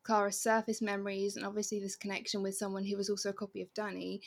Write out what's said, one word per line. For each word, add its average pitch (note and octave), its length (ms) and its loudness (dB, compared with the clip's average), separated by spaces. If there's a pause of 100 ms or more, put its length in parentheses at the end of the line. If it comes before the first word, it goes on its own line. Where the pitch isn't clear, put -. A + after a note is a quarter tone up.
Clara's G3+ 360 4
surface A3 440 2
memories, G3+ 540 0
and G3 100 -4
obviously G#3 340 -2
this G3 160 -4
connection G3 460 -2
with G3 140 0
someone G3 280 -2
who G3 140 -2
was G3+ 100 0
also G3+ 220 0
a G3 40 0
copy G3 280 -6
of F3+ 100 -12
Danny, F#3+ 540 -4